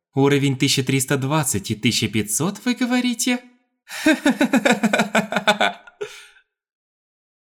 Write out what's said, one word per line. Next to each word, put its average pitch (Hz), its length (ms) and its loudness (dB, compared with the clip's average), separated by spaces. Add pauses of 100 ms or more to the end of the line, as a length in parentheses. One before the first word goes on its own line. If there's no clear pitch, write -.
(140)
Уровень 139 440 2
тысяча 135 260 0
триста 135 340 0
двадцать 131 520 -2
и 110 60 -2
тысяча 110 320 0
пятьсот, 110 560 -4
вы 247 120 0
говорите? 247 640 -2 (640)
<laughs> 220 1800 0 (1600)